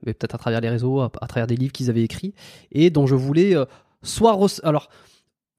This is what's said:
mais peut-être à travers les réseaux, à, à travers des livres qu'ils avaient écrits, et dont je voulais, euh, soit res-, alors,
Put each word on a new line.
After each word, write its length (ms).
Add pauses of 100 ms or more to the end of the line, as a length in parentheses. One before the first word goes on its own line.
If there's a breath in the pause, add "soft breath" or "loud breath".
mais 80
peut-être 220
à 40
travers 220
les 80
réseaux, 320
à, 100 (120)
à 40
travers 200
des 100
livres 160
qu'ils 160
avaient 160
écrits, 300 (380 loud breath)
et 180
dont 160
je 80
voulais, 420
euh, 80 (380 soft breath)
soit 320
res-, 300
alors, 260 (680 soft breath)